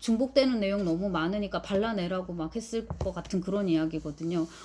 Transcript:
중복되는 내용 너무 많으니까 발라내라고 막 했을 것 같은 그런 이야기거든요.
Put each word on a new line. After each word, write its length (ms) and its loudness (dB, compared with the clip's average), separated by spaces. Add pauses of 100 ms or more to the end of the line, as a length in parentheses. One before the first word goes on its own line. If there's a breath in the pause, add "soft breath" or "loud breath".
중복되는 580 4
내용 260 2
너무 240 0
많으니까 540 0
발라내라고 720 0
막 240 -4
했을 320 -4
것 240 -4
같은 280 -2
그런 280 0
이야기거든요. 800 0 (160 loud breath)